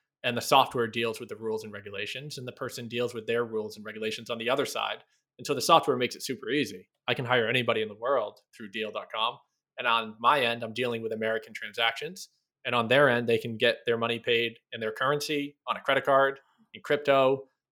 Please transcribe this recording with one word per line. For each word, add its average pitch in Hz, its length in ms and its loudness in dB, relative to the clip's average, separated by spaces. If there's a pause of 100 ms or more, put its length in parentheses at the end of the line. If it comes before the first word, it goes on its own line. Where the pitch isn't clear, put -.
(240)
and 123 120 0
the 117 60 -2
software 127 460 4
deals 113 320 -4
with 117 100 -14
the 107 80 -10
rules 110 260 -6
and 107 80 -14
regulations, 104 680 -10
and 127 80 -12
the 123 60 -10
person 120 380 -10
deals 120 240 -2
with 110 140 -8
their 120 180 2
rules 107 320 -6
and 107 80 -16
regulations 110 440 -6
on 120 80 -4
the 113 120 -2
other 135 160 2
side. 107 320 -4 (400)
And 123 100 -12
so 147 60 0
the 127 80 -2
software 156 340 4
makes 123 200 -2
it - 80 -14
super 110 260 -8
easy. 135 400 -4 (180)
I 127 60 0
can 127 120 -4
hire 120 220 4
anybody 117 340 0
in 107 60 -2
the 104 80 -12
world 113 440 -2 (160)
through 107 160 -16
deal 107 200 -6
dot 104 220 -8
com, 117 240 -2 (400)
and 123 100 -2
on 113 320 0
my 131 220 4
end, 120 220 0
I'm 113 100 -8
dealing 117 280 -4
with 113 120 -4
American 110 400 -4
transactions, 117 760 -4 (380)
and 123 100 0
on 117 140 2
their 139 180 8
end, 120 220 2
they 117 80 4
can 113 180 -4
get 117 300 4
their 117 120 2
money 117 220 -2
paid 117 400 0 (140)
in 117 80 -8
their 110 100 -4
currency, 143 640 -2 (100)
on 117 120 -4
a - 40 -12
credit 135 240 2
card, 135 340 4 (340)
in 104 80 -20
crypto. 135 640 4 (260)